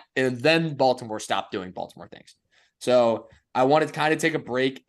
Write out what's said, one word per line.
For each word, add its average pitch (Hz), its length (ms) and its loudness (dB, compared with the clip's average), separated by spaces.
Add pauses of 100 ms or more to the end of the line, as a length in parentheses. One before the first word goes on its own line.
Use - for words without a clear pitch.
(140)
and 131 240 0
then 156 360 2
Baltimore 123 460 0
stopped 98 320 -6
doing 92 200 -8
Baltimore - 340 -14
things. - 300 -20 (440)
So 117 480 2 (260)
I 127 100 4
wanted 151 240 4
to 151 60 -12
kinda 156 220 0
take 160 180 -2
a 156 40 -4
break. 131 500 -4